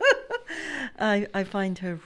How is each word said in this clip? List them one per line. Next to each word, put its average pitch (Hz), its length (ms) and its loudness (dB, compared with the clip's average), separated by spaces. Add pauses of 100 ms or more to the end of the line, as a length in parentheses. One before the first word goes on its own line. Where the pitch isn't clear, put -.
(1000)
I, 208 340 2
I 196 100 0
find 190 340 -2
her 175 280 -4